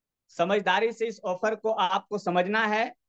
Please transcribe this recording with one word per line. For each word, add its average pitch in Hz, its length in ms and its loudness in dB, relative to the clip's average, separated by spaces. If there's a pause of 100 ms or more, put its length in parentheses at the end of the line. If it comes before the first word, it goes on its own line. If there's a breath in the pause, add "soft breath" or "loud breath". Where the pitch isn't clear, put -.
(280)
समझदारी 196 640 0
से 226 140 -4
इस 220 180 -8
ऑफर 202 300 -2
को 220 160 -4
आपको 196 480 0
समझना 196 480 2
है। 214 260 0 (160)